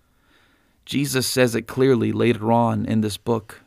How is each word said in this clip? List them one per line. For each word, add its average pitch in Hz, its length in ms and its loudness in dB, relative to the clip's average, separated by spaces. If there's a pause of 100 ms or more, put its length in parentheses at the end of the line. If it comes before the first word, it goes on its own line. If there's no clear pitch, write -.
(840)
Jesus 135 420 -4
says 127 260 2
it 117 140 -6
clearly 123 440 2
later 110 400 0
on 113 360 0
in 110 140 0
this 107 160 -4
book - 500 -6